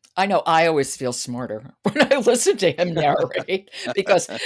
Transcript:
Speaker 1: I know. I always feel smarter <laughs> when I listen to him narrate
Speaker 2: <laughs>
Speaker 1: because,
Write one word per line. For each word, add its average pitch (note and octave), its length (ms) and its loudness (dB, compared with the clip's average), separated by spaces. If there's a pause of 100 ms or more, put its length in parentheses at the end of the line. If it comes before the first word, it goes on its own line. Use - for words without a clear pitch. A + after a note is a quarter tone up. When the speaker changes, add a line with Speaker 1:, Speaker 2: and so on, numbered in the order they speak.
(160)
Speaker 1:
I F#3+ 100 2
know. F#3+ 200 0
I E3 200 4
always D3 300 0
feel B2 160 -4
smarter A#2+ 680 -10
<laughs> - 40 -20
when C4+ 300 2
I C#4+ 40 2
listen B3 420 2
to E3+ 140 2
him F3 220 -2
narrate D#3+ 760 -2 (120)
Speaker 2:
<laughs> - 120 -6
Speaker 1:
because, F#3+ 340 2 (180)